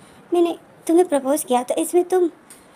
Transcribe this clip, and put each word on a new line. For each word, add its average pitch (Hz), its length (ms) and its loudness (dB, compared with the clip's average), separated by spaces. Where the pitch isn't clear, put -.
"मैंने 349 240 0
तुम्हें 349 200 4
propose 277 360 -2
किया, 247 200 -2
तो 311 120 -4
इसमें 330 280 0
तुम 359 240 0